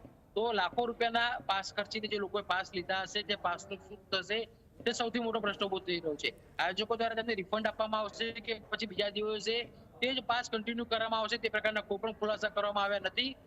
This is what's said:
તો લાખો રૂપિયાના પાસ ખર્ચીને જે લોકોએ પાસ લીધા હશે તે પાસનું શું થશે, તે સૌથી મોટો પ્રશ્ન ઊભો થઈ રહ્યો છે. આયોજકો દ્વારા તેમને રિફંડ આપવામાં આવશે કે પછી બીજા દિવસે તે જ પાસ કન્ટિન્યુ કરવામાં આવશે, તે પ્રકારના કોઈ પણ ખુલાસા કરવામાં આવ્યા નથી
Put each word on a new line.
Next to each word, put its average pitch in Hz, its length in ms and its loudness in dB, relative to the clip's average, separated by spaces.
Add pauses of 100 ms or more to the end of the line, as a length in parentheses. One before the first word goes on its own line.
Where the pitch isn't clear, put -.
(360)
તો 226 160 2
લાખો 208 340 2
રૂપિયાના 233 600 2
પાસ 196 280 0
ખર્ચીને 214 340 -2
જે 208 100 0
લોકોએ 202 240 -2
પાસ 185 340 0
લીધા 190 260 0
હશે 208 220 -2
તે 202 120 -2
પાસનું 180 420 -2
શું - 320 -18
થશે, 190 360 0 (400)
તે 233 60 2
સૌથી 233 280 0
મોટો 226 200 0
પ્રશ્ન 202 260 0
ઊભો 190 140 0
થઈ 180 200 0
રહ્યો 156 160 0
છે. 156 180 -2 (260)
આયોજકો 190 360 2
દ્વારા 226 200 2
તેમને 226 180 0
રિફંડ 208 340 0
આપવામાં 220 340 0
આવશે 220 300 -2
કે 226 380 -6
પછી 214 160 -2
બીજા 202 240 0
દિવસે 214 540 0 (380)
તે 254 120 4
જ 254 120 -2
પાસ 233 240 2
કન્ટિન્યુ 233 360 -2
કરવામાં 226 340 2
આવશે, 220 180 0
તે 226 120 0
પ્રકારના 214 320 2
કોઈ 202 160 -2
પણ 220 140 -2
ખુલાસા 214 380 0
કરવામાં 208 340 2
આવ્યા 202 160 2
નથી 240 360 -2 (120)